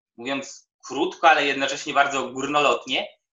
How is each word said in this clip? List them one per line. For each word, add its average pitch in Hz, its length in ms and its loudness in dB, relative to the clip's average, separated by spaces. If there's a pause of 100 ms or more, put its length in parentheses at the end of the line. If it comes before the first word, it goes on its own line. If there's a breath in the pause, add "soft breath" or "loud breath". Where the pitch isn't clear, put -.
(160)
mówiąc 135 540 -10 (160)
krótko, 160 440 2
ale 147 160 4
jednocześnie 139 460 -4
bardzo 135 360 0
górnolotnie, 139 800 0 (240)